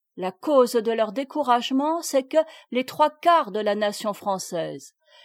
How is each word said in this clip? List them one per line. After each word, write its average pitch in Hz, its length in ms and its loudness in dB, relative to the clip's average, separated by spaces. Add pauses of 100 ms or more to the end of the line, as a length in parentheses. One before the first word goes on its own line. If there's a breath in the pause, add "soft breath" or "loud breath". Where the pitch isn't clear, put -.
(160)
La 185 160 -6
cause 254 420 4
de 226 200 0
leur 220 180 0
découragement, 269 920 0
c'est 262 240 -2
que 302 120 0 (340 loud breath)
les 254 140 -2
trois 302 240 0
quarts 320 420 2
de 214 80 -4
la 208 160 0
nation 208 380 -4
française, 165 800 -6 (320 soft breath)